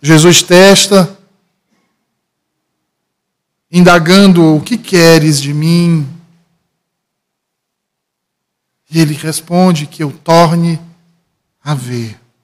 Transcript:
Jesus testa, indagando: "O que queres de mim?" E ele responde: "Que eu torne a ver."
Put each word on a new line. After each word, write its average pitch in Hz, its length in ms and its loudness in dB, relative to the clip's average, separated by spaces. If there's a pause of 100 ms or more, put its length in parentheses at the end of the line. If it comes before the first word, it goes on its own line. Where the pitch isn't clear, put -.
Jesus 156 400 2
testa, 190 720 2 (2500)
indagando: 175 880 2
"O 147 80 -4
que 226 160 -8
queres 165 600 0
de 139 140 -8
mim?" 160 580 -2 (2750)
E 160 100 -4
ele 156 140 0
responde: 160 720 -4
"Que 156 180 -12
eu 139 160 -10
torne 170 640 0 (800)
a 143 120 -6
ver." 120 440 -12 (240)